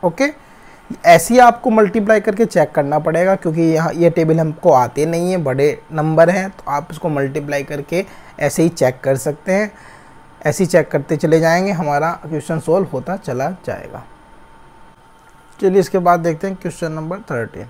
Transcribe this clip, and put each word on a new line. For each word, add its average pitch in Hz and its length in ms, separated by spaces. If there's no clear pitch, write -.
ओके, 262 280
ऐसे 170 280
ही 247 60
आपको 240 300
multiply 214 520
करके 214 240
check 165 260
करना 147 280
पड़ेगा, 170 360
क्योंकि 165 280
यहाँ 160 300
ये 170 160
table 160 300
हमको 160 340
आते 127 320
नहीं 170 260
है, 190 80
बड़े 143 420
number 160 360
हैं, 190 200
तो - 220
आप 147 200
इसको 165 180
multiply 143 540
करके 151 420
ऐसे 147 240
ही 165 80
check 127 300
कर 135 160
सकते 151 360
हैं। 208 180
ऐसे 151 220
ही 175 40
check 160 240
करते 147 260
चले 160 220
जाएंगे, 170 340
हमारा 156 380
question 156 380
solve 180 280
होता 139 300
चला 135 320
जाएगा। - 380
चलिए 190 200
इसके 190 200
बाद 175 200
देखते 165 280
हैं 196 80
question 165 360
number 160 300
थर्टीन। 117 480